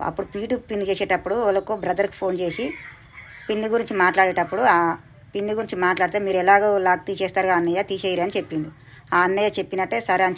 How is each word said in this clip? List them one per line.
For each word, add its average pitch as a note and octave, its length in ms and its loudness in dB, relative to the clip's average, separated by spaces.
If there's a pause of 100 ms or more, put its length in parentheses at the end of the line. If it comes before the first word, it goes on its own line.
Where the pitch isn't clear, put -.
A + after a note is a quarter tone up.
అప్పుడు E3+ 260 -6
YouTube A3+ 320 -4
పిన్ G3+ 300 -6
చేసేటప్పుడు F#3 460 -2
వాళ్ళకు G3+ 400 0
బ్రదర్కి F#3+ 380 -6
ఫోన్ F#3 260 -4
చేసి F#3 340 -6 (760)
పిన్ G#3+ 160 -2
గురించి A3 320 -2
మాట్లాడేటప్పుడు, F3+ 640 2
ఆ E3+ 340 4 (400)
పిన్ G3+ 160 -4
గురించి G#3+ 240 -4
మాట్లాడితే, F#3 440 0
"మీరు G3 180 0
ఎలాగో G3+ 400 4
లాక్ F#3 300 2
తీసేస్తారు F#3 400 -2
కదా F#3 80 4
అన్నయ్య, E3+ 280 2
తీసేయరు" F#3+ 380 -2
అని G3 160 -2
చెప్పిండు. D#3 320 -4 (460)
ఆ - 40 4
అన్నయ్య F#3+ 280 2
చెప్పినట్టే F#3+ 540 -2
సరే F#3 220 2
అని F#3 140 2